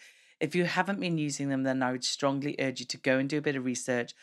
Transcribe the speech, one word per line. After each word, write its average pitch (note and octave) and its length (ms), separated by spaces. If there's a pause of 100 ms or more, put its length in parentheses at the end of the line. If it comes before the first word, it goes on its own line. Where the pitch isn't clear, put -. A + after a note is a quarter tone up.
(400)
If D#3 140
you F3 100
haven't F#3 360
been E3+ 180
using C#3+ 300
them, C3 160
then C3 180
I B2+ 100
would B2 120
strongly C#3 540
urge C3 220
you B2 60
to - 100
go C3 220
and C3+ 100
do D3+ 100
a C#3+ 40
bit C#3+ 140
of B2+ 80
research. B2 580